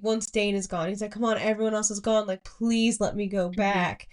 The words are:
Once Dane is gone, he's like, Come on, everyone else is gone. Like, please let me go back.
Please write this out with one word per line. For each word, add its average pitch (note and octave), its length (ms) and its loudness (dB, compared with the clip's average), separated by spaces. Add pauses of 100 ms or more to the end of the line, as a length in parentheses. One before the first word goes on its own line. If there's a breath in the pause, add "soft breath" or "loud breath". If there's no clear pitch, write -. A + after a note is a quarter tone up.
Once A3 300 0
Dane G#3 240 2
is G3 120 -2
gone, F3 220 -4
he's G3+ 120 -4
like, G#3 120 -6
Come G#3+ 120 -4
on, A3 140 2
everyone A3 360 0
else G#3+ 160 0
is G#3 100 -6
gone. G#3+ 260 2
Like, F#3+ 180 -6
please A3+ 560 2
let G3+ 160 0
me G#3 100 -2
go F#3+ 220 0
back. F#3 640 0